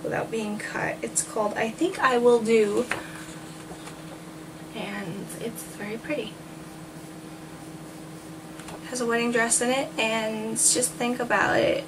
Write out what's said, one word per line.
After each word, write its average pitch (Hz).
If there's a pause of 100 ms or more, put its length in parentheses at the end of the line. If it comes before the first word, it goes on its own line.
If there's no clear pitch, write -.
without -
being 214
cut. -
It's -
called 214
I 220
Think 349
I 254
Will 240
Do, 220 (1900)
and 196 (160)
it's -
very 208
pretty. 262 (2250)
It -
has 247
a 233
wedding 233
dress 233
in 240
it, 277
and 220
just -
think 240
about -
it. -